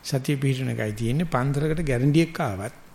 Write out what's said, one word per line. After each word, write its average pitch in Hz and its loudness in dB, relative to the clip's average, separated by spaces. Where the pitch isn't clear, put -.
සතිය 139 -2
පිටවන 131 0
එකයි 113 -2
තියෙන්නේ. 120 0
පන්සලකට 147 0
ගැරන්ඩියක් 147 2
ආවත් 104 -4